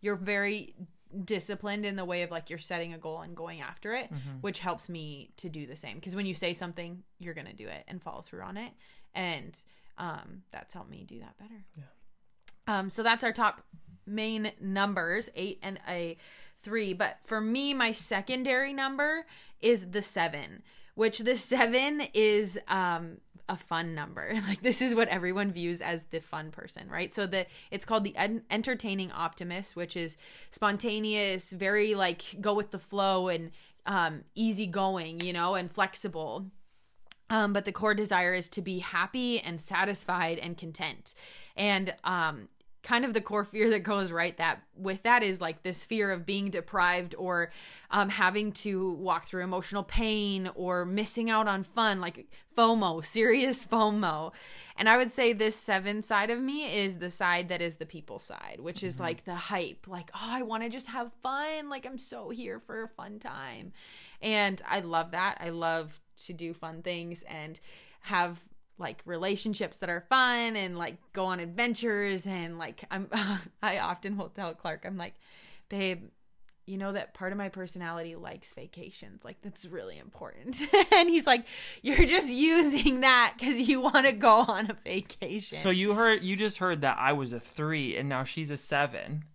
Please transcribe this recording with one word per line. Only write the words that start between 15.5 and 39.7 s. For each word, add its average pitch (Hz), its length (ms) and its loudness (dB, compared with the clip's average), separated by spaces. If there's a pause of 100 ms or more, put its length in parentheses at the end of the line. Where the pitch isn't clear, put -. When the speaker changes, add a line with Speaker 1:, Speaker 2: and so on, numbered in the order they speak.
Speaker 1:
and 190 260 -10
a 170 300 -4 (400)
three. 208 360 -4
But 180 300 -2
for 220 160 -4
me, 262 340 0
my 240 180 2
secondary 254 840 0
number 277 520 -2 (340)
is 196 320 4
the 202 100 -2
seven, 147 640 -2 (320)
which 220 240 2
the 240 160 2
seven 262 680 4 (120)
is, 208 540 6
um, 170 540 0 (280)
a 190 60 0
fun 165 400 -4
number. 147 380 -6
<laughs> 208 140 0
Like, 196 140 -2
this 240 200 4
is 254 120 2
what 226 140 6
everyone 185 460 0
views 170 280 -4
as 165 240 -4
the 165 140 -6
fun 156 320 -10
person, - 380 -14
right? 180 240 -4
So 202 120 0
the, 185 220 0 (240)
it's 202 140 -8
called 220 180 2
the 202 140 -4
en-, 214 340 0
entertaining 208 640 -2
optimist, 170 640 -6
which 175 180 -6
is 165 220 -4 (340)
spontaneous, 208 1000 0
very, 208 420 2
like, 180 280 0 (180)
go 208 120 2
with 208 180 0
the 190 80 -8
flow 196 500 2
and, 165 220 -4 (340)
um, 170 400 0 (100)
easygoing, 190 880 0
you 180 100 -2
know, 175 240 0
and 180 160 -4
flexible. 185 800 -4 (800)
Um, 214 240 2
but 202 100 0
the 202 80 -4
core 214 220 2
desire 196 400 2
is 180 160 -2
to - 120 -4
be 185 180 -4
happy 233 600 0
and 165 220 -6
satisfied 180 800 0